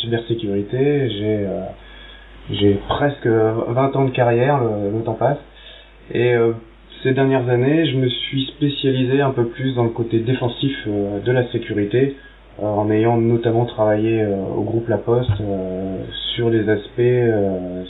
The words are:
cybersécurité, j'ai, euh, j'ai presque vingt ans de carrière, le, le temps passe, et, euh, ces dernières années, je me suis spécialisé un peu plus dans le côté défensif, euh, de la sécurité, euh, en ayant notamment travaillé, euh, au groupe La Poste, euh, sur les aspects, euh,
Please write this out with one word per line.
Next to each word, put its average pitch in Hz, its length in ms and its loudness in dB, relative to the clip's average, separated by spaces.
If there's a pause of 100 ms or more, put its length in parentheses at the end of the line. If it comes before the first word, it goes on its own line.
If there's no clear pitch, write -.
cybersécurité, 117 1080 0
j'ai, 104 340 -2
euh, 90 160 -4 (880)
j'ai 101 400 4
presque - 380 -2
vingt 117 680 2
ans 135 100 2
de 131 40 2
carrière, 123 540 2
le, 104 340 -2
le 117 60 -4
temps 113 100 -4
passe, 135 240 0 (760)
et, 120 220 2
euh, 117 200 2 (500)
ces 131 100 2
dernières 135 360 2
années, 139 360 2
je 131 120 -2
me 131 120 2
suis 135 380 -4 (100)
spécialisé 135 640 0
un 135 80 2
peu 120 160 0
plus 131 300 -4
dans 120 80 2
le 113 80 2
côté 113 260 -2
défensif, 127 580 -2 (120)
euh, 101 320 -2
de 110 120 -2
la 123 200 2
sécurité, 113 640 0 (440)
euh, 101 60 -4
en 104 240 0
ayant 113 280 4
notamment 117 480 2
travaillé, 110 580 2
euh, 101 140 0 (200)
au 101 60 0
groupe 113 240 -2
La 107 100 2
Poste, 123 320 0 (100)
euh, 95 640 -4 (300)
sur 117 160 0
les 110 180 2
aspects, 104 300 -2
euh, 101 920 0